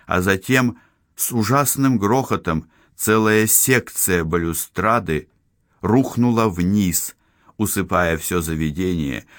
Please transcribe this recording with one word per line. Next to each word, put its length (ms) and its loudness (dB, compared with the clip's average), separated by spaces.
а 140 0
затем 580 0
с 180 -6
ужасным 640 2
грохотом 720 -2
целая 520 2
секция 800 0
балюстрады 1040 -2
рухнула 680 2
вниз, 680 -2
усыпая 600 0
всё 240 -2
заведение 840 -4